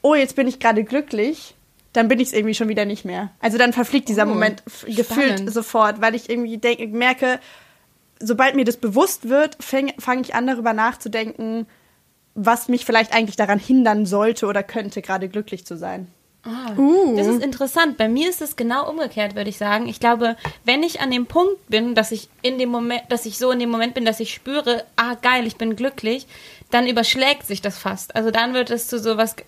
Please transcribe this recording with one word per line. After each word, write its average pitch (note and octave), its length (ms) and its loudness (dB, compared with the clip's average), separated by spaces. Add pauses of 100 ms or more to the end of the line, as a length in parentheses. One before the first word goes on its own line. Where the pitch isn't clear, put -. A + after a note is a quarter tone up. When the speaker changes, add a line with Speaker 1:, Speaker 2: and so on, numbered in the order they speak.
Speaker 1:
„Oh, D4 120 6
jetzt C4+ 220 2
bin B3+ 120 2
ich B3+ 120 -4
gerade A3+ 240 4
glücklich“, C4+ 680 -2 (380)
dann A3+ 160 4
bin B3 120 4
ich's - 120 0
irgendwie A3 220 0
schon A3 140 -2
wieder G#3 160 0
nicht G3+ 200 -6
mehr. F#3 260 -6 (100)
Also A#3 180 0
dann A#3+ 140 6
verfliegt B3 360 0
dieser G#3+ 160 2
Speaker 2:
Oh, G#3 40 2
Speaker 1:
Moment G#3+ 380 0
f-, - 200 -18
gefühlt A#3 480 2
Speaker 2:
spannend. G3 180 -4
Speaker 1:
sofort, G#3+ 480 0
weil A3+ 140 2
ich A#3 160 -8
irgendwie A#3 280 -4
denk-, A#3 340 -2
merke, B3+ 460 0 (840)
sobald B3+ 340 2
mir C4+ 100 4
das A#3 120 2
bewusst A3+ 520 0
wird, D4 320 2
fäng-, C4+ 380 -2
fang B3+ 220 -2
ich - 140 -6
an, A#3+ 120 0
darüber A#3 260 0
nachzudenken, A3 920 -4 (680)
was A3+ 340 0
mich B3 160 0
vielleicht A3 280 2
eigentlich A3 240 0
daran G3+ 220 2
hindern A3 480 4
sollte G#3+ 400 2
oder G3+ 160 0
könnte, G3+ 400 -8
gerade F#3+ 260 -4
glücklich G#3 360 -8
zu F3 120 -12
sein. F3+ 320 -10 (340)
Speaker 2:
Ah, A#3 320 -10
Speaker 3:
Uh. C#4 440 4
Speaker 2:
das G3+ 80 2
ist A#3 160 2
interessant. C#4 560 0
Bei A3 100 2
mir D4 220 2
ist F4 100 -6
es D4 160 -8
genau B3 320 -2
umgekehrt, A3+ 460 -4
würde G#3 160 -6
ich - 80 -14
sagen. G#3 300 0
Ich G#3+ 120 -12
glaube, A#3 360 2 (280)
wenn C4 180 2
ich E4 200 -2
an C4 80 -2
dem B3 160 0
Punkt F#4+ 420 0
bin, A3+ 260 0
dass A3 180 2
ich - 180 -10 (100)
in B3+ 180 -2
dem B3 120 0
Moment, A#3+ 400 -2
dass A#3+ 160 -2
ich G#3 100 -10
so B3+ 140 2
in B3 80 2
dem A#3+ 100 -2
Moment A#3 240 0
bin, A#3+ 140 -2
dass A3 140 0
ich A3 120 -6
spüre, C4 520 -2 (120)
„Ah, A#3 240 -2
geil, B3 260 2
ich A3 100 -6
bin A3+ 200 -2
glücklich“, B3+ 500 -4 (440)
dann B3 160 2
überschlägt C4 600 0
sich G3 140 -8
das G3 160 -6
fast. - 400 -8
Also A3 140 0
dann A#3 240 0
wird B3 160 -2
es A#3 180 -4
zu A#3+ 100 -4
sowas A3 380 0 (120)